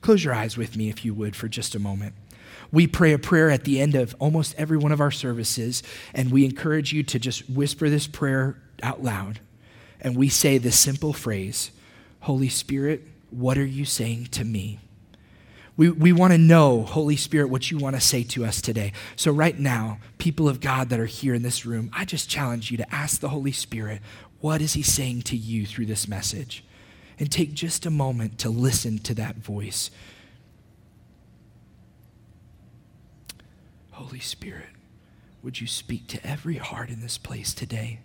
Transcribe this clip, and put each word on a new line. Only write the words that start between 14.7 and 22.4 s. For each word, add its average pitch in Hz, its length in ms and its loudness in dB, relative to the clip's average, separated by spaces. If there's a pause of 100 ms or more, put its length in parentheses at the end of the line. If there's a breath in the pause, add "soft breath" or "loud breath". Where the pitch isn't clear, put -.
We, 165 140 8
we 165 220 6
wanna 175 260 8
know, 160 460 8
Holy 151 320 0
Spirit, 147 320 0
what 127 240 -2
you 156 80 -4
wanna 135 220 -2
say 123 240 2
to 120 200 -4
us 110 160 -4
today. 107 300 -4 (240 loud breath)
So - 160 2
right 156 260 2
now, 113 420 -2 (200 loud breath)
people 160 280 2
of 131 120 0
God 131 300 0
that 120 100 0
are 113 80 -2
here 127 260 -2
in 120 80 0
this 120 240 -4
room, 117 280 -4
I 190 120 -4
just - 240 -6
challenge 120 400 -4